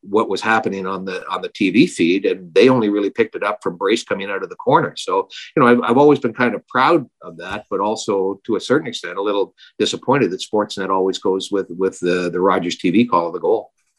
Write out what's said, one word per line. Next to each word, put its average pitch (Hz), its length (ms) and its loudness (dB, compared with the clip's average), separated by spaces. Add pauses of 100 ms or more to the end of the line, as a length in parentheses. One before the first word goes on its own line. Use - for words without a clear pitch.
what 104 260 0
was 95 140 -4
happening 107 440 -2
on 95 200 -6
the, 92 240 -8
on 92 120 -6
the 92 80 -8
T 95 200 0
V 90 180 4
feed, 92 380 0
and 92 280 -4
they 104 140 8
only 120 220 4
really 101 220 0
picked - 240 -2
it 92 80 -8
up 104 180 -4
from 87 160 -6
Brace 101 260 0
coming 98 260 -6
out 98 140 -6
of 90 60 -8
the 90 60 -16
corner. 151 420 0
So, 95 320 -4 (260)
you - 60 4
know, 123 80 6
I've, 120 220 4
I've 120 60 4
always 147 220 6
been 117 140 -4
kind 120 220 0
of - 120 -10
proud 139 400 2 (140)
of 82 160 -16
that, 95 320 -10
but 95 100 -2
also 98 640 -2
to 107 140 -2
a - 20 -4
certain 147 280 0
extent, 87 300 -10
a 98 40 -4
little 101 320 -2 (260)
disappointed 117 520 0
that 92 100 -8
Sportsnet 101 480 -4
always 95 300 0
goes 95 320 -2
with, 95 180 -2
with 92 320 -4
the, 90 300 -2
the 90 100 -4
Rogers 92 360 0
T 92 120 -2
V 110 160 4
call 87 220 0
of 82 60 -8
the - 60 -8
goal. - 320 -2 (280)